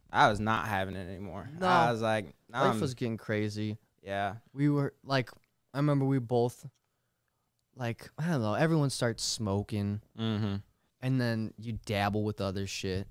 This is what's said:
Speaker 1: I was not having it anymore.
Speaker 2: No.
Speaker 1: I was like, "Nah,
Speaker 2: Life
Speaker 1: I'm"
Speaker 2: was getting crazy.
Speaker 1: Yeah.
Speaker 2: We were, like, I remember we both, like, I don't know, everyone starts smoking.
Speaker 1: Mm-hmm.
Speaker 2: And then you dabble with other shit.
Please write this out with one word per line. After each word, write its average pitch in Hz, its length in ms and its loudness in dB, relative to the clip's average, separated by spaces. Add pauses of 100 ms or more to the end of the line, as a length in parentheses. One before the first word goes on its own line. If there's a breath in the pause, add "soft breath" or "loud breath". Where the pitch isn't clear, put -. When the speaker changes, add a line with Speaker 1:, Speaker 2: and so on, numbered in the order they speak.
(120)
Speaker 1:
I 135 180 8
was 104 100 2
not 107 280 2
having 98 280 -2
it 92 140 -10
anymore. 95 400 -12 (100)
Speaker 2:
No. 185 80 -2
Speaker 1:
I 175 240 6
was 113 100 -4
like, 110 320 0 (160)
"Nah, 120 160 -4
Speaker 2:
Life 131 100 4
Speaker 1:
I'm" 110 60 -2
Speaker 2:
was 135 120 -2
getting 113 240 -4
crazy. 107 600 -2 (260)
Speaker 1:
Yeah. 98 320 -4 (180)
Speaker 2:
We 143 160 2
were, 143 240 0 (100)
like, 131 280 0 (420)
I - 40 -6
remember 143 280 2
we 135 140 2
both, 120 440 0 (1120)
like, 117 320 -6 (120)
I 156 100 -2
don't 151 140 2
know, 104 100 2
everyone 147 380 2
starts 117 320 -2
smoking. 101 800 -2 (180)
Speaker 1:
Mm-hmm. 107 360 0 (460)
Speaker 2:
And 131 200 0
then 113 360 -2
you 110 280 -8
dabble 104 380 2
with 104 160 -4
other 98 280 -2
shit. 95 440 -4